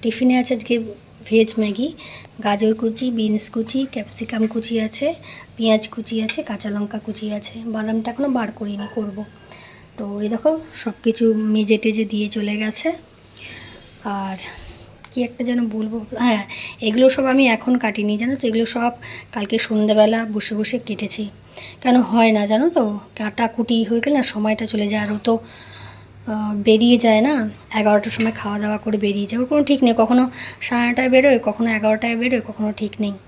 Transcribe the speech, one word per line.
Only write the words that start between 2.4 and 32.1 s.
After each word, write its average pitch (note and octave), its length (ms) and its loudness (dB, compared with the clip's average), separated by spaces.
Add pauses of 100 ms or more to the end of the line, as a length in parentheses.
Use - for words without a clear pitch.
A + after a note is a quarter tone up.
গাজর G#3 360 2
কুচি, A3+ 260 -2 (120)
বিনস G#3+ 360 0
কুচি, A3+ 260 -2 (140)
ক্যাপসিকাম A3 480 -6 (100)
কুচি A3+ 220 -4 (120)
আছে, B3 200 -4 (500)
পেঁয়াজ A3 260 4 (120)
কুচি A3+ 220 -6 (100)
আছে, - 120 -6 (100)
কাঁচা G#3 260 -6
লঙ্কা G#3 320 -4
কুচি G#3+ 200 -8 (120)
আছে। - 160 -10 (200)
বাদামটা A3 380 -2
এখনও C4+ 260 -2
বার A3 100 -2 (100)
করিনি, G#3 280 -6 (100)
করব। G#3 200 -4 (800)
তো G#3+ 80 -8 (200)
এই G#3 100 -2
দেখো A3+ 160 2 (320)
সব A3 120 -6 (100)
কিছু A3+ 200 2 (300)
মেজে G#3+ 280 4
টেজে A3 300 0
দিয়ে G#3 140 -2 (100)
চলে G#3 260 -4
গেছে। G#3+ 260 -4 (1300)
আর F#3+ 180 -8 (760)
কি - 80 -8 (100)
একটা B3 200 -8
যেন A#3+ 120 0 (140)
বলবো, A3 240 -4 (260)
হ্যাঁ, G#3+ 180 2 (460)
এগুলো A#3+ 180 6 (100)
সব C#4 160 0
আমি C4+ 120 6 (120)
এখন B3+ 160 0 (100)
কাটিনি, G#3 400 -2
জানো B3+ 180 -2
তো, - 100 -10
এগুলো A3+ 160 2 (100)
সব A#3+ 160 0 (420)
কালকে G#3 220 -2 (120)
সন্ধ্যাবেলা G#3+ 520 4 (140)
বসে G#3 240 -4
বসে G#3+ 180 -2 (100)
কেটেছি। G#3 380 -6 (580)
কেন B3 140 6 (140)
হয় A3+ 260 6
না G#3 140 2
জানো A3+ 160 4 (100)
তো, C4 80 4 (340)
কাটাকুটি A3+ 580 -2 (120)
হয়ে A#3 160 0
গেলে C#4+ 140 2
না B3+ 40 2 (120)
সময়টা G#3+ 380 -2
চলে G#3 200 0
যায়। G#3+ 140 -2
আর G#3 100 -4
ও G#3 120 -6
তো, A3+ 60 4 (1000)
আহ, G#3+ 200 -2 (140)
বেরিয়ে A3+ 380 6
যায় A3 240 6
না, D4+ 60 2 (460)
এগারোটার G#3 360 4
সময় A3 240 -2
খাওয়া G#3 220 -6
দাওয়া G#3 220 -2
করে G#3+ 120 -2 (100)
বেরিয়ে G3+ 220 0
যায়। A3+ 120 -4
ওর B3+ 100 0
কোনো D4 200 4
ঠিক C#4 140 4
নেই, A#3 180 6
কখনো B3 200 6 (440)
সাড়ে A#3+ 220 0
নটায় B3+ 260 2
বেরোয়, C4 240 8 (100)
কখনো A3+ 200 -2 (100)
এগারোটায় A3 420 0